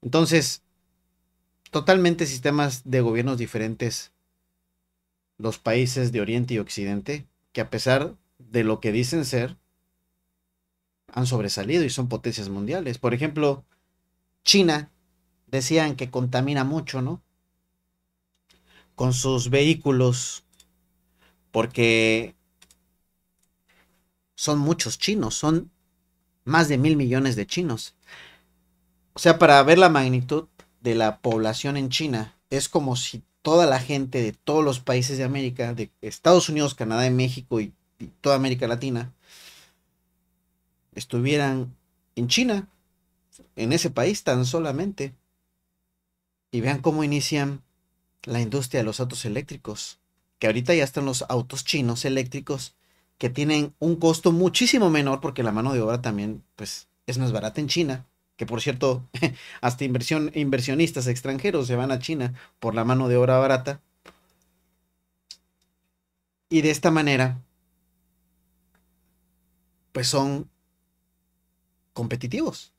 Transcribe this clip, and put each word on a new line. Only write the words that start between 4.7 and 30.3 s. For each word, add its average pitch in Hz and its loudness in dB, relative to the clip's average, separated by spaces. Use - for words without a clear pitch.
los 110 -6
países 123 0
de 117 0
Oriente 120 -2
y 110 0
Occidente, 101 -6
que - -6
a - -4
pesar 131 0
de 117 -2
lo 110 0
que 113 -2
dicen 127 0
ser, 127 -4
han 127 -2
sobresalido 120 -2
y 135 -2
son 127 -4
potencias 113 -6
mundiales. 120 -6
Por 123 0
ejemplo, 147 -2
China, 165 4
decían 147 0
que 131 -6
contamina 131 0
mucho, 139 -4
¿no? 160 -6
Con 127 0
sus 127 -2
vehículos, 135 2
porque 113 2
son 151 -2
muchos 147 -2
chinos, 180 -2
son 160 -2
más 156 4
de 143 2
mil 151 4
millones 131 2
de 101 -4
chinos. 156 -6
O - -18
sea, 165 6
para 143 10
ver 156 8
la 185 10
magnitud, 135 0